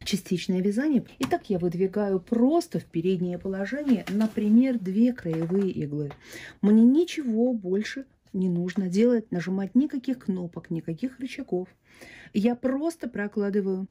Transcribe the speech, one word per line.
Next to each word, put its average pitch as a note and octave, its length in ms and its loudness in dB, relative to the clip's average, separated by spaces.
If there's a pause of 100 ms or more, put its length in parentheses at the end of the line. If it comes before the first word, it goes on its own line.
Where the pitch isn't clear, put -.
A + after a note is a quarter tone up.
частичное F#3 580 -2
вязание. A3 420 2 (140)
Итак, E4+ 320 -2
я F#3 80 0
выдвигаю F#3+ 640 0
просто B3 600 0
в - 60 -12
переднее F3 540 -2
положение, G3 720 -2
например, A3 680 4
две G#3 340 2
краевые F3 600 -2
иглы. D3 400 -6 (500)
Мне G#3+ 220 8
ничего B3+ 680 4
больше G#3 540 -4 (260)
не F#3+ 160 0
нужно F3+ 400 -2
делать, A3 440 2
нажимать F#3+ 420 -4
никаких C4 460 0
кнопок, F3 500 -8
никаких E3 500 -6
рычагов. B3 480 -8 (640)
Я A#3 240 0
просто C4+ 540 -4
прокладываю G3+ 800 -2